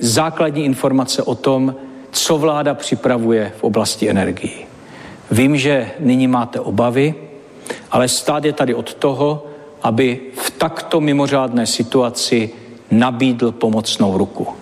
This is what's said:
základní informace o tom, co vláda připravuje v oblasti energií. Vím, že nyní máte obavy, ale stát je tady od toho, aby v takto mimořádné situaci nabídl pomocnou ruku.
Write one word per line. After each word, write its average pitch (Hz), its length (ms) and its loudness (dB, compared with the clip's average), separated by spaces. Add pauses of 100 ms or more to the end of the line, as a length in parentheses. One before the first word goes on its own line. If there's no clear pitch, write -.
základní 156 640 0
informace 131 580 0
o 131 120 -2
tom, 131 400 2 (360)
co - 280 0
vláda 147 360 2
připravuje 113 840 0
v - 40 -2
oblasti 104 460 0
energií. - 560 -2 (640)
Vím, 135 260 4
že 131 340 2 (100)
nyní 131 260 4
máte 120 340 0
obavy, 123 540 2 (760)
ale 127 180 2
stát 147 360 -2
je 151 80 2
tady 127 220 0
od 117 200 -6
toho, 147 520 0 (360)
aby 123 380 2 (160)
v - 140 -6
takto - 500 -2
mimořádné 139 680 2
situaci 117 840 0 (400)
nabídl 120 600 2
pomocnou 110 680 0
ruku. 92 280 -2 (160)